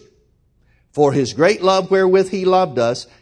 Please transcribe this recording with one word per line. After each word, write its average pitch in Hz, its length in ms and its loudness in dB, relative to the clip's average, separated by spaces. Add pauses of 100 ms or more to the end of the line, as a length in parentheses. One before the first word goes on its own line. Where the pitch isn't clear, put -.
(920)
for 143 220 2
His 131 200 -2
great 170 300 0
love 190 280 0
wherewith 190 400 2
He 190 140 -6
loved 185 340 0
us, 120 280 -4 (160)